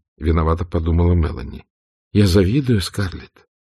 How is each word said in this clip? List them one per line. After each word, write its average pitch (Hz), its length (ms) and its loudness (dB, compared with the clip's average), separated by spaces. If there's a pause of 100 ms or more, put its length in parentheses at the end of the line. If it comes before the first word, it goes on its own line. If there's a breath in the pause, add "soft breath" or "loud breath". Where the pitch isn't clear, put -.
(180)
виновато 82 460 0
подумала 85 500 0
Мелани. - 520 -4 (480)
"Я 101 140 4
завидую 104 520 2
Скарлетт. - 680 -8 (280)